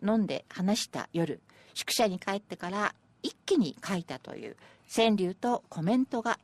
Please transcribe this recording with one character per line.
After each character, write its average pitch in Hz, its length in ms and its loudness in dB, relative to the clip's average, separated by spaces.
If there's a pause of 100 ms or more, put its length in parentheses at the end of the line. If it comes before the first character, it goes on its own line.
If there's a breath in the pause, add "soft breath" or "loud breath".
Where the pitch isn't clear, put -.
飲 208 100 2
ん 220 140 2
で - 220 -6
話 196 360 0
し - 60 -10
た - 220 -8
夜、 165 300 -2 (320 soft breath)
宿 - 180 -6
舎 226 160 4
に 185 100 -4
帰 196 180 -4
っ 202 40 -8
て - 160 -12
か 175 140 -8
ら 208 240 -2 (280)
一 - 220 -6
気 370 140 2
に 160 180 2 (100)
書 190 100 0
い 170 60 -2
た 127 160 -10
と - 160 -14
い - 140 -12
う - 80 -16 (380 soft breath)
川 226 160 6
柳 185 240 2
と - 340 -2
コ - 140 -6
メ 208 140 4
ン 262 100 2
ト 233 160 -4
が 233 220 -2